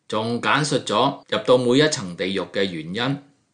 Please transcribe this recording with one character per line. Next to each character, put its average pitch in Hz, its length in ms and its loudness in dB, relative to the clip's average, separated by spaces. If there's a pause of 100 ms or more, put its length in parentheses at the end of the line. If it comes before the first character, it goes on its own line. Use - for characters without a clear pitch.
仲 113 320 -2
簡 131 240 2
述 143 140 0
咗 120 500 0
入 107 180 -2
到 127 120 6
每 127 200 4
一 151 120 4
層 95 260 -6
地 90 80 -4
獄 95 260 -4
嘅 98 140 -2
原 85 280 -8
因。 127 260 -2 (360)